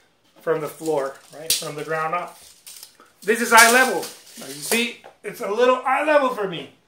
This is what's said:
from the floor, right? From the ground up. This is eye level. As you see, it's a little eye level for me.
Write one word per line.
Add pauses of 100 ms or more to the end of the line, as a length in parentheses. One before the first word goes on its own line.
(400)
from
the
floor, (220)
right?
From
the
ground
up. (840)
This
is
eye
level. (320)
As
you
see, (220)
it's
a
little
eye
level
for
me. (180)